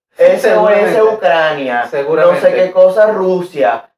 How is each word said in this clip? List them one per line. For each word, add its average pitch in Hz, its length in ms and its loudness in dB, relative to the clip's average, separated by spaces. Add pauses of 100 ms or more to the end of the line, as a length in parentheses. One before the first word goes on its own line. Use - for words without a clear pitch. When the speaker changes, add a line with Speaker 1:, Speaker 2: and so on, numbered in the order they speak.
(120)
Speaker 1:
Sí, - 120 -2
Speaker 2:
S - 320 2
O 214 140 2
S 208 240 0
Speaker 1:
seguramente. 156 80 2
Speaker 2:
Ucrania, 143 840 -2
no - 60 -14
Speaker 1:
Seguramente. 160 500 0
Speaker 2:
sé 180 140 0
qué 185 160 -2
cosa, 185 420 2
Rusia, 175 840 -4